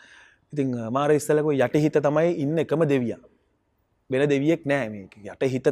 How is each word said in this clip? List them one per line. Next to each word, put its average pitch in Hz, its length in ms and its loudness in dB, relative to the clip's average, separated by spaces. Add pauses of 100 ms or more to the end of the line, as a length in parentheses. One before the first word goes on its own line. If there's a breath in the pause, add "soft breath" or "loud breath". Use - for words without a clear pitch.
(520 soft breath)
ඉතින්, 135 260 -4
අ, 113 120 -8
මාර 143 200 0
ඉස්සෙල්ලා 151 340 2
කිව්වා 135 240 2
යටිහිත 151 380 2
තමයි 156 240 2 (120)
ඉන්න 151 160 -2
එකම 151 280 0
දෙවියා. 123 340 0 (920)
වෙන 135 180 2
දෙවියෙක් 147 380 2
නෑ 139 220 0
මේක. 104 240 -14 (120)
යටිහිත 127 480 -4